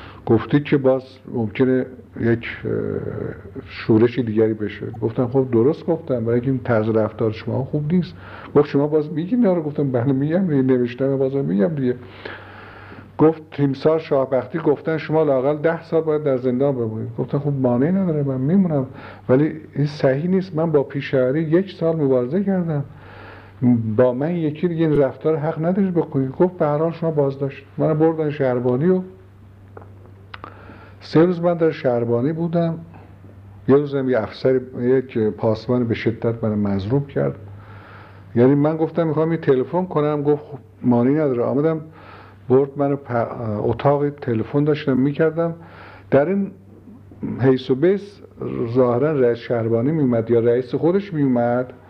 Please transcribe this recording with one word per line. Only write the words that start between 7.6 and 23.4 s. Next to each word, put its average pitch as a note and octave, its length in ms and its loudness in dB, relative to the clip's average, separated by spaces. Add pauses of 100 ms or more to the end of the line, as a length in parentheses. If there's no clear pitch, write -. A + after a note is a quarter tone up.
خوب D3+ 280 -4
نیست." F3 220 0 (400)
گفت: D3 140 6
"شما C#3+ 180 2
باز D3+ 260 0
میگین F3+ 260 -2
اینا G3+ 140 4
رو؟" E3+ 100 0
گفتم: D3 280 -2
"بله B2 220 0
میگم D#3 340 0
دیگه، C#3+ 160 2
نوشتم C3 540 0
بازم C3+ 280 -2
میگم F3+ 300 0
دیگه." B2+ 200 -2 (1200)
گفت: D#3 320 2
"تیمسار C#3+ 480 0
شاهبختی C3+ 600 -2
گفتن D3+ 380 0
شما D3+ 260 0
لااقل C#3 340 2
ده D#3+ 260 -2
سال E3 180 0
باید D3+ 220 0
در C3+ 140 2
زندان C3 380 0
بمونید." A2+ 440 -6
گفتم: C#3 200 -2
"خب D3 220 -2
مانعی C3 320 2
نداره، F3 300 0
من C3 180 -2
میمونم، D3+ 460 2 (420)
ولی D3 320 2 (140)
این C#3+ 120 0
صحیح D3 440 0
نیست، F#3 260 0
من D#3+ 160 0
با C#3 100 4
پیشهری C3+ 600 0
یک E3+ 300 0
سال E3 240 0
مبارزه C3+ 480 2
کردم، E3+ 400 0 (1120)